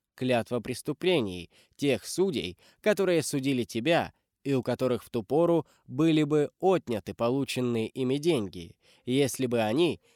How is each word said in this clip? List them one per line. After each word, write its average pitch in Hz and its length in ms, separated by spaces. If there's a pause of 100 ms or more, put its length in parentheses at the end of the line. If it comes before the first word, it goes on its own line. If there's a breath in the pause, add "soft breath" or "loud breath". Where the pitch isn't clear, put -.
(140)
клятвопреступлении 123 1400 (260 soft breath)
тех 135 300
судей, 120 520 (220 soft breath)
которые 185 420
судили 135 420
тебя 123 500 (340)
и 139 60
у 127 80
которых 123 420
в - 60
ту 120 120
пору 160 440 (200 soft breath)
были 156 360
бы 147 360
отняты 156 540
полученные 120 760
ими 131 280
деньги, 104 600 (280 soft breath)
если 131 400
бы 120 160
они 117 400 (160)